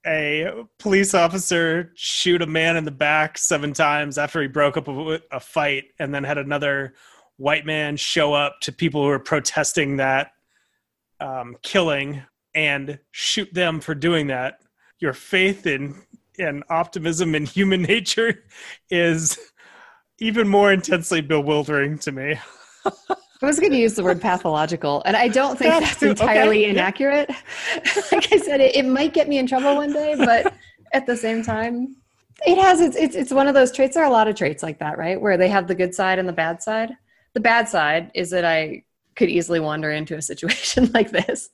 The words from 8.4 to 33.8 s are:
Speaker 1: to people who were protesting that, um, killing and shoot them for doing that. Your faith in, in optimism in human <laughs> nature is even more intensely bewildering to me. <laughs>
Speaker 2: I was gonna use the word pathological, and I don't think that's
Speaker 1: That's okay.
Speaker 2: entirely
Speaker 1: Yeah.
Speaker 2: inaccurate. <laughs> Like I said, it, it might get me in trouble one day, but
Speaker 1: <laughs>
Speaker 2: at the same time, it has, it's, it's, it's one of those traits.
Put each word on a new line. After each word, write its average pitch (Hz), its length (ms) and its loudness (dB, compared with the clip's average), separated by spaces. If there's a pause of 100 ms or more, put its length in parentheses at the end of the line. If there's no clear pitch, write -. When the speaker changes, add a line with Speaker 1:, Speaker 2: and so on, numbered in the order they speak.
Speaker 1:
to - 120 -8
people 151 300 -2
who 139 60 2
were 139 100 0
protesting 143 760 -2
that, 135 360 0 (880)
um, 127 440 -10
killing 143 600 -2 (320)
and 143 440 -2 (120)
shoot - 420 -6
them 165 280 -2
for 160 140 -6
doing 156 340 0
that. 131 320 -6 (400)
Your 151 120 -2
faith 196 540 0
in, 139 280 -4 (440)
in 147 320 -4
optimism 165 640 -2
in 147 100 -2
human 190 380 0
<laughs> - 0 -
nature 220 640 0 (440)
is 165 480 0 (840)
even 220 280 0
more 202 240 6
intensely 175 480 0
bewildering 147 800 0
to 147 140 -6
me. 139 260 -4 (460)
<laughs> 392 40 0 (540)
Speaker 2:
I 269 40 0
was 294 120 2
gonna 320 180 4
use 226 180 4
the 190 100 -2
word 180 160 2
pathological, 160 880 0
and 202 100 2
I 240 120 4
don't 262 300 0
think 320 120 4
that's 320 260 2
Speaker 1:
That's - 60 -2
okay. 208 80 4
Speaker 2:
entirely 214 540 4
Speaker 1:
Yeah. 208 80 0
Speaker 2:
inaccurate. 277 600 0
<laughs> - 60 -14 (720)
Like - 200 2
I 427 40 6
said, 285 240 2
it, 262 160 6
it 269 80 2
might 277 300 0
get 302 160 2
me 285 80 2
in 262 80 0
trouble 269 300 2
one 294 180 -2
day, 302 240 0
but 233 340 4 (220)
Speaker 1:
<laughs> - 180 -14
Speaker 2:
at 262 140 -2
the 240 100 -2
same 226 260 -4
time, 233 540 -4 (500)
it 359 120 6
has, 370 240 6
it's, 294 140 2
it's, 302 200 0
it's 262 160 -4
one 277 160 4
of 277 60 2
those 254 180 6
traits. 262 220 0